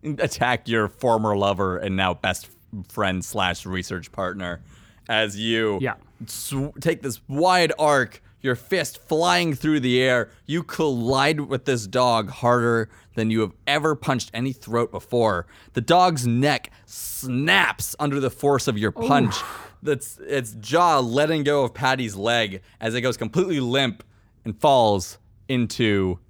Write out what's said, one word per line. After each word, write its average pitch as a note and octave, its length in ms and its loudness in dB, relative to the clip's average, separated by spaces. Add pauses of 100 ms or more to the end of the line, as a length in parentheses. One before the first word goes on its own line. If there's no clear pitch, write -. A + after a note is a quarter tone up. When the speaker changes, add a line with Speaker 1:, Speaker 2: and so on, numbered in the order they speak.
Speaker 1:
attack B2+ 640 -2
your A2+ 200 2
former A2 500 2
lover G2 400 0
and F#2+ 180 -4
now F#2 200 2
best - 320 -4 (260)
f-, G2 180 -12
friend F#2+ 320 -2
slash F#2 440 -2
research F#2 440 -8
partner F#2 520 -6 (440)
as G#2+ 320 0
you A2 400 0
Speaker 2:
Yeah. A#2+ 140 -4 (320)
Speaker 1:
sw-, C#3 540 -8
take E3 240 -2
this C3 240 -8
wide E3+ 500 2
arc, C#3+ 460 2 (180)
your B2+ 140 0
fist D#3+ 420 -4 (100)
flying E3+ 460 2
through D3 280 0
the B2+ 200 2
air. B2+ 300 2 (160)
You D#3+ 160 -4
collide C3+ 800 0
with C3+ 240 -6
this A#2+ 200 0
dog A#2 460 0
harder A#2 580 2 (240)
than A2 160 0
you A2+ 120 2
have G2+ 100 -2 (160)
ever D3+ 260 2
punched C3+ 400 -4
any B2 200 -4
throat A#2 380 -2
before. A2+ 540 0 (280)
The B2 80 -2
dog's E3 440 4
neck B2 460 0 (160)
snaps C3+ 1120 -2
under C#3+ 200 -2
the C3 120 0
force C#3+ 360 0
of G#2+ 120 -2
your G#2 120 0
punch. A#3 440 0
Speaker 2:
Oof. - 320 -10 (160)
Speaker 1:
That's - 360 -4
its A#2+ 400 -4
jaw D3+ 400 2
letting D3 440 0
go C#3+ 200 2
of A#2+ 100 -2
Patty's C3 420 -2
leg G#2 460 0 (180)
as A2+ 140 -4
it A#2+ 80 -2
goes A#2+ 160 0
completely D#3+ 420 -2
limp B2+ 440 -2 (420)
and G#2+ 140 -8
falls A2+ 580 4 (300)
into G#2 720 0 (100)